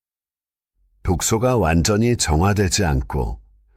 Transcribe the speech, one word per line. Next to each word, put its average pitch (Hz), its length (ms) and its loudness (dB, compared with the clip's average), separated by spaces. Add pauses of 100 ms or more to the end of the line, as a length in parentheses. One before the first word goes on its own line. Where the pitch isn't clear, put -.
(1040)
독소가 113 540 0
완전히 104 580 2
정화되지 95 720 0
않고 67 520 -4 (380)